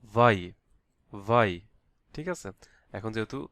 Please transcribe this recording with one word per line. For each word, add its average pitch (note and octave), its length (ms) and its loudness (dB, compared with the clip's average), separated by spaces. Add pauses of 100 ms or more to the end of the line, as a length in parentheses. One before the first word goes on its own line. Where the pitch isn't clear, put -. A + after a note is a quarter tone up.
ওয়াই, A2+ 300 6 (720)
ওয়াই, G#2 400 2 (600)
ঠিক D3+ 160 -12
আছে? F3 200 -8 (440)
এখন G#2 200 -8
যেহেতু A2 260 -6 (140)